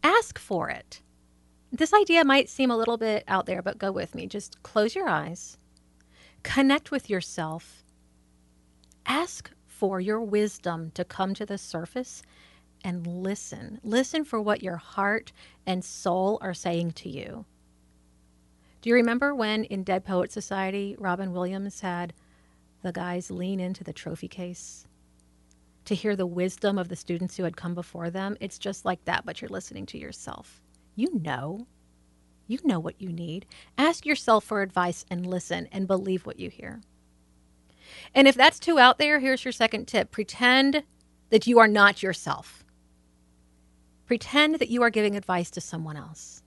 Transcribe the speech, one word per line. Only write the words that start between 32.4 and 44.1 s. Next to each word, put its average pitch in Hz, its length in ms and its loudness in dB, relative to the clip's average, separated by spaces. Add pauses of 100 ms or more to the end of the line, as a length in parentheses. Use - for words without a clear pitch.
You 240 160 -4
know 214 160 2
what - 200 -8
you 185 120 -8
need. 170 340 -8 (300)
Ask 311 280 2
yourself 240 380 4
for 208 200 -2
advice 180 460 -2
and 180 160 -6
listen 175 460 -6
and 190 160 -4
believe 190 400 0
what - 140 -12
you 180 100 -10
hear. - 300 -16 (1300)
And 269 140 8
if 269 80 10
that's 269 240 8
too 330 220 4
out 254 180 10
there, 302 220 2
here's 262 240 0
your 254 80 -6
second 220 340 0
tip. - 240 0
Pretend 262 720 2 (480)
that 220 160 6
you 233 140 10
are 220 80 10
not 202 340 8
yourself. 160 600 -6 (1400)
Pretend 294 500 2